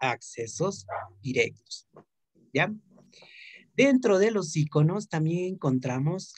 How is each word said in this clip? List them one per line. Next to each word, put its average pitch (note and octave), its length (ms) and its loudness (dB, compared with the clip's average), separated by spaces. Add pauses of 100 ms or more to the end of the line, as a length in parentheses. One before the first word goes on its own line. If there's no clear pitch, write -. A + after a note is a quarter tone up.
accesos B2+ 880 -6 (340)
directos, - 680 -6 (640)
¿ya? F3 200 0 (1040)
Dentro B3+ 420 6
de G#3 140 4
los F3+ 240 -4
iconos D#3 520 2
también F3 460 -2
encontramos C3 840 -2